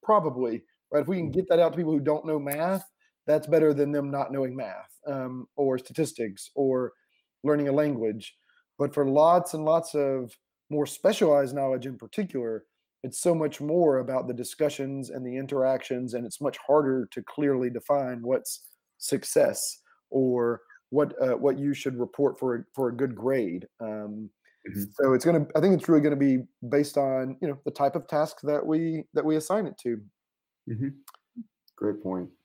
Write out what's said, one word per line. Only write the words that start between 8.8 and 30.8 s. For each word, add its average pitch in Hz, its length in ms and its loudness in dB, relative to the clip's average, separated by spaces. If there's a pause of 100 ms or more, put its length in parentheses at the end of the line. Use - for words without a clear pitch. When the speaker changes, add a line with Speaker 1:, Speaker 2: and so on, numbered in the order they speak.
Speaker 1:
for 139 160 2
lots 165 440 6
and 156 120 -4
lots 160 300 2
of 135 420 -2 (320)
more 147 160 -2
specialized 143 720 2
knowledge 131 320 -2
in 127 100 -10
particular, 113 680 -6 (380)
it's 123 180 -8
so 175 120 4
much 156 280 -2
more 151 380 4
about 127 280 -4
the 123 60 -4
discussions 135 760 -4
and 127 140 -8
the 123 120 -6
interactions, 131 760 -2
and 120 120 -4
it's - 160 -10
much 143 160 -4 (100)
harder 135 440 4
to 107 120 -10
clearly 135 460 0
define 127 520 -2
what's - 460 -4 (300)
success - 840 0 (280)
or 123 520 0 (280)
what, 143 320 0
uh, 127 140 2
what 139 220 2
you 143 160 -2
should 131 240 -6
report 131 420 0
for, 123 360 -4
for 131 140 0
a 117 60 -8
good 123 200 -2
grade. 101 520 -2 (120)
Um, 107 500 -10 (400)
Speaker 2:
Mm-hmm. 101 140 -8 (180)
Speaker 1:
so 135 120 6
it's 127 100 2
gonna, 160 320 4
I 156 60 4
think 190 180 6
it's - 80 -8
really 160 140 6
gonna 143 160 2
be 135 220 4 (280)
based 143 300 0
on, 131 440 0
you 180 60 -4
know, 139 160 -4
the 147 80 -4
type 139 240 0
of 165 100 -6
task 156 380 -2
that 147 220 0
we, 160 480 0
that 147 100 0
we 156 140 2
assign 185 280 0
it - 120 -10
to. 117 240 -4 (680)
Speaker 2:
Mm-hmm. 120 200 -4 (880)